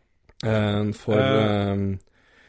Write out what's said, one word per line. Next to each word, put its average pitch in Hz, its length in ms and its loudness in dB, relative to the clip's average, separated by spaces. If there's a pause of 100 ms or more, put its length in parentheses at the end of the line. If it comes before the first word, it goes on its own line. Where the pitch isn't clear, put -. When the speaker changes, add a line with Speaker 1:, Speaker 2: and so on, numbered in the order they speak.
(440)
Speaker 1:
Ehm, 107 500 0
for, - 260 -4
Speaker 2:
Eh. 104 520 2
Speaker 1:
ehm, 98 280 -2 (500)